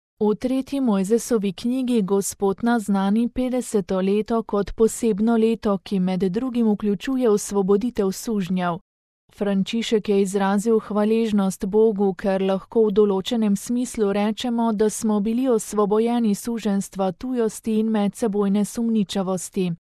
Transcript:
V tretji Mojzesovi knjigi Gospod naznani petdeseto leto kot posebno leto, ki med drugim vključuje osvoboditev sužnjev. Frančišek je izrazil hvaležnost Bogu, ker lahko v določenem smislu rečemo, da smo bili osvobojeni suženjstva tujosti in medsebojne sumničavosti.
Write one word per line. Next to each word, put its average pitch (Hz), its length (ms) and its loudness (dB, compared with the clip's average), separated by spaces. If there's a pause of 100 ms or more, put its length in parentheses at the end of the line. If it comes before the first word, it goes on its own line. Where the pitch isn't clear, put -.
(240)
V 214 120 2
tretji 269 460 -2
Mojzesovi 202 720 2
knjigi 247 480 0
Gospod 196 600 0
naznani 220 680 2
petdeseto 240 720 -2
leto 214 420 0
kot 202 280 -2
posebno 220 680 2
leto, 220 400 0
ki 196 220 -4
med 185 200 0
drugim 226 520 0
vključuje 214 580 0
osvoboditev 202 840 0
sužnjev. 185 680 -4 (580)
Frančišek 202 760 -2
je 196 120 4
izrazil 202 580 2
hvaležnost 208 840 0
Bogu, 208 480 2
ker 190 280 -2
lahko 196 440 0
v 214 60 2
določenem 208 640 2
smislu 233 580 -2
rečemo, 226 600 -2
da 214 160 2
smo 214 300 0
bili 226 280 0
osvobojeni 214 880 2
suženjstva 196 760 -2
tujosti 226 680 -2
in 220 100 0
medsebojne 202 760 0
sumničavosti. 196 1080 -2 (140)